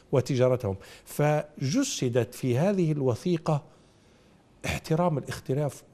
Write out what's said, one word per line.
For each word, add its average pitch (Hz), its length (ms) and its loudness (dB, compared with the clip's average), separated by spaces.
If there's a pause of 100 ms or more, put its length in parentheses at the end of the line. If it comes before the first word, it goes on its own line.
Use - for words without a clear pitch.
(120)
وتجارتهم. 123 640 2 (300)
فجسدت 147 1300 0
في 123 240 -2
هذه 180 340 2
الوثيقة 147 720 0 (1000)
احترام 160 520 0
الاختلاف 135 680 -4 (100)